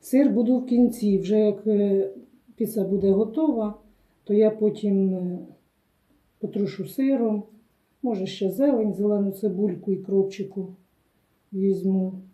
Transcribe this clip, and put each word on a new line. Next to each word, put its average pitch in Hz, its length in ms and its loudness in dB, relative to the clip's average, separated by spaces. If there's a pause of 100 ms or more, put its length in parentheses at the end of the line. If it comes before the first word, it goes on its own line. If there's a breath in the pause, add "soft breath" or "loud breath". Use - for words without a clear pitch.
Сир 269 300 2
буду 233 280 2
в 254 80 -6
кінці, 226 520 2
вже 185 200 0
як, 214 280 0
е, 202 440 2 (460)
піца 214 280 -2
буде 190 260 0
готова, 220 640 0 (500 soft breath)
то 202 100 -2
я 214 160 6
потім, 202 640 0
е, 180 240 -6 (1000)
потрушу 196 480 -4
сиром, 233 560 0 (600)
може 202 240 -2
ще - 240 -4
зелень, 226 440 0
зелену 202 360 0
цибульку 190 600 -2
і 185 40 0
кропчику 190 800 -4 (760)
візьму. 190 720 0 (120)